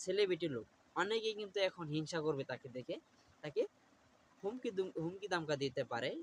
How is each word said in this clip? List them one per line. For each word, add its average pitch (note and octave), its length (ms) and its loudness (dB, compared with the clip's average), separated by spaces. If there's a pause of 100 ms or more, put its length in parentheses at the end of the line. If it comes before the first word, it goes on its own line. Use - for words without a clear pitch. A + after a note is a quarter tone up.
সেলিব্রিটি F#3 440 2
লোক। A#2 180 -2 (300)
অনেকেই G#3+ 380 2
কিন্তু G3+ 260 -4
এখন F3+ 280 2
হিংসা D#3 320 0
করবে D3 240 2
তাকে B2+ 240 -8
দেখে, B2+ 280 -6 (460)
তাকে D3+ 200 0 (800)
হুমকি A#3+ 280 -2
দুম-, F#3+ 280 0
হুমকি F#3 300 -2
দামকা E3 280 2
দিতে C3+ 280 0
পারে। A#2+ 260 -2 (120)